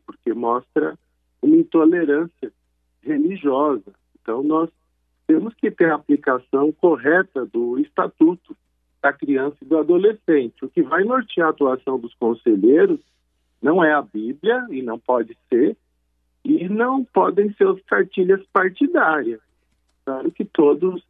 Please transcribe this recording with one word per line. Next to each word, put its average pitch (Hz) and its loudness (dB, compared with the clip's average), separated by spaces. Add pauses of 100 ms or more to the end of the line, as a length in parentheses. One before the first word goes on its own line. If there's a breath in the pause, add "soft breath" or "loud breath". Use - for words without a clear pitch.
porque - -8
mostra 123 -4 (440)
uma 156 4
intolerância 160 0 (500)
religiosa. 147 -2 (300)
Então, 120 -6
nós 160 -2 (560)
temos 170 0
que - -4
ter 170 2
a 151 0
aplicação 143 -2
correta 151 0
do 127 -4
Estatuto - -2 (460)
da 143 0
Criança 143 -4
e - -20
do 156 0
Adolescente. 165 0
O 131 -10
que 175 -2
vai - -2
nortear 226 -2
a 160 0
atuação 131 -4
dos 117 -14
conselheiros 120 2 (600)
não 165 0
é 156 4
a 147 0
Bíblia, 135 -6
e 135 -10
não 117 -8
pode 117 -2 (140)
ser, 143 2 (680)
e 160 -2
não 247 -2
podem 196 0
ser 196 2
as 190 -2
cartilhas 190 0 (100)
partidárias. 180 0 (680)
Claro 135 -6
que 208 -8
todos 165 0